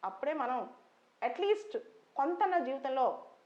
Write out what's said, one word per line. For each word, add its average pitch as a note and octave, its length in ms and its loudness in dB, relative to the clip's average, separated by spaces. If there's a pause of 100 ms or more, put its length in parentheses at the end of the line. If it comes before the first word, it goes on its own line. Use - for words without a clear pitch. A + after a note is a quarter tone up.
అప్పుడే C4 280 -2
మనం B3+ 440 -2 (500)
at B3 100 -2
least G#4 420 2 (380)
కొంత E4 260 2
నా F#4 160 4
జీవితంలో C4 680 0 (200)